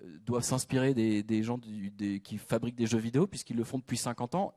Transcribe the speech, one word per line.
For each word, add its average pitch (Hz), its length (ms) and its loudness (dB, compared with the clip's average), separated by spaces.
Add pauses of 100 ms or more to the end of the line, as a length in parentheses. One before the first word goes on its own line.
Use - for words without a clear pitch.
(260)
doivent 120 180 2
s'inspirer 131 500 2
des, 110 300 4
des 110 180 2
gens 120 160 -2
du, 107 320 -8
des, 101 300 -4
qui 104 180 -8
fabriquent 120 380 -2
des 120 100 0
jeux 113 140 4
vidéo, 123 280 2
puisqu'ils - 280 -8
le 117 80 0
font 135 160 -4
depuis 123 180 -4
cinquante 123 380 -4
ans, 190 220 -2